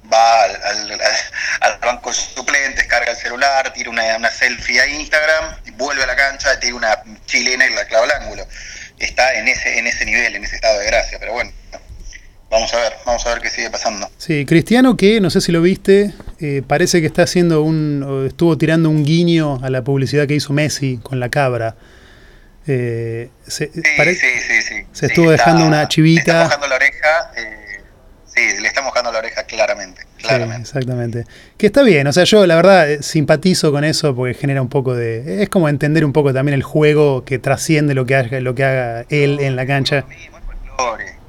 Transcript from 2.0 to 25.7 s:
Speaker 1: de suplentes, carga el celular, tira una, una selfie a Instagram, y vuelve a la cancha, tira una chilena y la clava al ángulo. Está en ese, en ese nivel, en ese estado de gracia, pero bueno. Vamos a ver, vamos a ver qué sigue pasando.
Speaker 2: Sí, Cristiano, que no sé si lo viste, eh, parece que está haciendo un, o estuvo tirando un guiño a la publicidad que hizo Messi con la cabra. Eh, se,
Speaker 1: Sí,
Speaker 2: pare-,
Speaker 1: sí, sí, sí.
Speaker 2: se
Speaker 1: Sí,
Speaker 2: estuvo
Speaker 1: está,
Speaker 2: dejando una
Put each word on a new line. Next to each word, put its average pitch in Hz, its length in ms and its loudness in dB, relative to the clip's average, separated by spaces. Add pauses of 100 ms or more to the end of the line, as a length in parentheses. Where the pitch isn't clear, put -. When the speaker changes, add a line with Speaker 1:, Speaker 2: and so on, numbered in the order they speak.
Speaker 1:
de - 60 -6
suplentes, 135 680 -4
carga 120 280 -2
el 117 40 -8
celular, 135 560 -2
tira 120 160 -10
una, 113 300 -2
una 117 120 -2
selfie 123 520 -2
a 139 40 4
Instagram, 156 760 -2
y 143 60 -18
vuelve 139 320 -4
a 131 40 -2
la 127 100 -4
cancha, 139 440 -2
tira 123 140 -6
una 113 240 -2 (260)
chilena 123 420 0
y - 80 -2
la 104 120 -4
clava 113 180 0
al 143 180 -4
ángulo. - 200 -12 (560)
Está 127 400 0
en 110 100 -2
ese, 123 300 -2
en 117 80 -4
ese 123 180 -4
nivel, 113 320 -2
en 104 80 -12
ese - 120 -8
estado 110 220 0
de 101 80 -4
gracia, 110 320 -2
pero 101 140 -10
bueno. 117 180 -6 (1000)
Vamos 113 240 0
a 117 40 0
ver, 117 140 -2 (140)
vamos 120 200 -2
a - 80 -2
ver 117 80 -8
qué 113 60 -6
sigue 117 220 -6
pasando. 104 480 -6
Speaker 2:
Sí, 147 260 -4
Cristiano, 214 520 4
que 208 240 4
no 175 100 2
sé 190 100 2
si 175 120 0
lo 170 100 2
viste, 196 500 4 (280)
eh, 139 260 -4
parece 170 340 2
que 156 60 0
está 165 160 0
haciendo 170 400 2
un, 151 400 0
o 135 240 -4
estuvo 156 320 2
tirando 156 320 2
un 151 140 2
guiño 160 580 2
a 131 80 -4
la 127 140 -2
publicidad 139 420 0
que 147 80 0
hizo 143 180 -2
Messi 139 480 -2
con 127 200 -6
la 123 80 -4
cabra. 120 480 -2 (880)
Eh, 117 640 -4 (160)
se, - 260 -8
Speaker 1:
Sí, 160 100 -10 (140)
Speaker 2:
pare-, 156 180 2
Speaker 1:
sí, 135 120 -2 (200)
sí, 113 160 0
sí. - 120 -8 (180)
Speaker 2:
se - 80 -16
Speaker 1:
Sí, 147 60 0
Speaker 2:
estuvo 165 260 4
Speaker 1:
está, 120 120 4
Speaker 2:
dejando 165 220 6
una 156 120 4